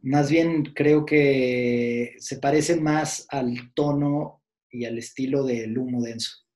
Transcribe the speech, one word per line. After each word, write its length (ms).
más 280
bien 320
creo 320
que 1160
se 180
parece 420
más 480
al 460
tono 720
y 140
al 140
estilo 460
del 320
Humo 240
denso 560